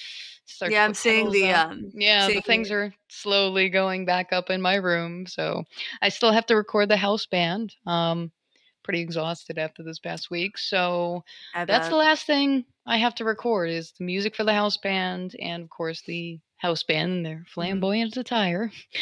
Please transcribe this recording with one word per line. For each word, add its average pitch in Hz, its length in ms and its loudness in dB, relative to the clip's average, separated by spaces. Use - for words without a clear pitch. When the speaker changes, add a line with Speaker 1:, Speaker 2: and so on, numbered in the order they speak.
Speaker 1:
start - 260 -4
Speaker 2:
Yeah, 214 120 6
Speaker 1:
to - 0 -
Speaker 2:
I'm 214 100 2
Speaker 1:
put - 20 -10
Speaker 2:
seeing 220 340 2
Speaker 1:
petals - 20 -2
Speaker 2:
the, 190 220 4
Speaker 1:
up. - 0 -
Speaker 2:
um, 175 400 0
Speaker 1:
Yeah, 208 360 4
the 202 120 0
Speaker 2:
seeing - 0 -
Speaker 1:
things 220 300 0
are 208 220 -2
slowly 190 640 0
going 185 360 0
back 180 260 0
up 185 180 -2
in 185 120 -2
my 185 140 2
room. 175 500 -2
So 165 380 -4
I 196 80 4
still 226 220 4
have 226 140 2
to 226 100 4
record 208 340 2
the 214 80 4
house 202 280 -2
band. 185 480 -2
Um, 170 460 0
pretty 185 160 -2
exhausted 165 580 -6
after 156 240 -6
this 160 180 -12
past 165 300 -10
week. 175 280 -6
So 175 640 -2
Speaker 2:
I 175 140 -4
Speaker 1:
that's 262 200 2
the 330 80 2
Speaker 2:
bet. - 0 -
Speaker 1:
last 311 300 4
thing 277 380 2
I 233 120 2
have 233 180 2
to 233 80 -6
record 220 460 0
is 165 220 -6
the - 120 -10
music 196 320 -2
for 220 80 0
the 214 100 4
house 208 240 2
band 185 600 -4
and, 170 240 -8
of 160 60 -20
course, 165 320 -8
the 170 380 -10
house 170 260 -2
band 160 280 0
and 175 140 -2
their 160 180 -8
Speaker 2:
Mm-hmm. 190 180 -2
Speaker 1:
flamboyant 220 360 0
attire. 220 560 0